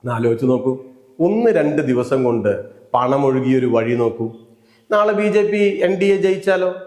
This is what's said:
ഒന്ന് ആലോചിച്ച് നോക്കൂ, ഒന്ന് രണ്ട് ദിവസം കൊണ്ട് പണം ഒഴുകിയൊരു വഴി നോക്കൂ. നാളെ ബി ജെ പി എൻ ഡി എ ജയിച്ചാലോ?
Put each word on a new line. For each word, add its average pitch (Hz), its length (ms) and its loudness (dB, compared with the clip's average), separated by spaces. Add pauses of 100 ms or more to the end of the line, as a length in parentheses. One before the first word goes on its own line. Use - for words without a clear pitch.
ഒന്ന് 120 100 -6
ആലോചിച്ച് 117 320 0
നോക്കൂ, 127 320 0 (420)
ഒന്ന് 214 320 2
രണ്ട് 151 300 0
ദിവസം 127 420 0
കൊണ്ട് 107 420 0 (280)
പണം 131 320 2
ഒഴുകിയൊരു 131 400 2
വഴി 117 300 0
നോക്കൂ. 113 360 -2 (600)
നാളെ 208 220 2
ബി 208 140 0
ജെ 208 140 2
പി 208 420 0
എൻ 180 120 -2
ഡി 180 100 -2
എ 196 120 2
ജയിച്ചാലോ? 185 580 -2 (120)